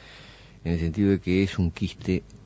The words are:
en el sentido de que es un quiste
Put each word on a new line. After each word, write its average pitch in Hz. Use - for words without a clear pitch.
en 82
el 85
sentido 85
de 98
que 92
es 95
un 87
quiste -